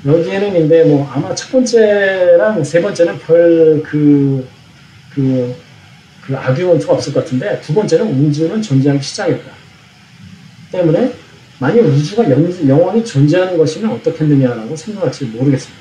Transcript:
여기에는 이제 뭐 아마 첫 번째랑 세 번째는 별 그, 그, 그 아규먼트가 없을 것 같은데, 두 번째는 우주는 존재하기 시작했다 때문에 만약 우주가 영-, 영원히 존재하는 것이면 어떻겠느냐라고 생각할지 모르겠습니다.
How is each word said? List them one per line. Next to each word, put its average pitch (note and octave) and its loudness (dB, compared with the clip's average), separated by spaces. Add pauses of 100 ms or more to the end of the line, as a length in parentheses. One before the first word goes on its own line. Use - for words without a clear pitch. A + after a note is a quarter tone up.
여기에는 F3+ 0
이제 D#3+ 4
뭐 C#3+ 2
아마 E3+ -6
첫 - -12
번째랑 G3+ 2
세 E3 0
번째는 E3+ -2
별 E3 4
그, C#3+ 0 (680)
그, C3 -2 (720)
그 C3+ -6
아규먼트가 E3 0
없을 - -4
것 - -2
같은데, C#3+ -4
두 D3+ -6
번째는 D#3+ 0
우주는 D#3+ -2
존재하기 C#3 0
시작했다 - -6 (1200)
때문에 F3+ 0 (460)
만약 D#3+ 0
우주가 D#3 0
영-, D3+ 0
영원히 F#3 2
존재하는 F3 0
것이면 F3+ -2
어떻겠느냐라고 C3+ -2
생각할지 F3 -8
모르겠습니다. B2 -4